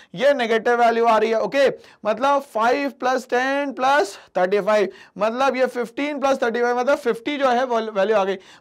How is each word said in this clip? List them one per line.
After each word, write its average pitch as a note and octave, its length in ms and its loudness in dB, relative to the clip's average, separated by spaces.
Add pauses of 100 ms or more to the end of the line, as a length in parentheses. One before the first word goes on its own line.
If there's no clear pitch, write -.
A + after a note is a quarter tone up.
(140)
ये C4 200 4
नेगेटिव A#3+ 480 0
वैल्यू A#3 240 2
आ A3+ 120 4
रही A3 120 2
है। A3 100 0
ओके, C4 280 2 (380)
मतलब C4+ 340 0 (140)
फ़ाइव B3+ 360 0 (100)
प्लस B3+ 300 -2
टेन C4+ 420 -2
प्लस C#4 440 0 (200)
थर्टी F#3 240 2
फ़ाइव, G#3 280 2 (300)
मतलब A#3+ 380 -2
ये B3+ 100 2
फ़िफ़्टीन C4 540 -6
प्लस C4+ 220 0
थर्टी A#3 200 -2
फ़ाइव, A#3+ 160 0
मतलब C4 200 0
फ़िफ़्टी B3 400 -4
जो C4+ 100 0
है B3 160 2
वो A#3 160 -2 (120)
वैल्यू G#3 240 0
आ G3 80 2
गई। F#3+ 120 -2 (240)